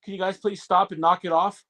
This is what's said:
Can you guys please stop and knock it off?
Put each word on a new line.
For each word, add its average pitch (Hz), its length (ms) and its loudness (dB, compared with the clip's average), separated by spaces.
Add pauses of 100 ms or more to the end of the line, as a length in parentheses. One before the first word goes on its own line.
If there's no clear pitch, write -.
Can 196 100 -12
you 196 60 -10
guys 185 180 -2
please 202 240 -6
stop 190 300 2
and 160 80 -12
knock 165 240 2
it 175 80 -4
off? 180 380 0